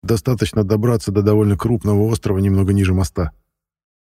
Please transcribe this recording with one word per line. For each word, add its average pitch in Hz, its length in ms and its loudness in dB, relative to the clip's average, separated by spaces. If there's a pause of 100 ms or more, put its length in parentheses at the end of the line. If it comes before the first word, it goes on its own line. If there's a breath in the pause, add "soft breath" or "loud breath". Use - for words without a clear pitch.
Достаточно 110 600 -2
добраться 107 480 -2
до 101 100 0
довольно 104 360 2
крупного 104 460 0
острова 104 360 -2
немного 98 340 2
ниже 98 200 2
моста. 92 380 -2 (760)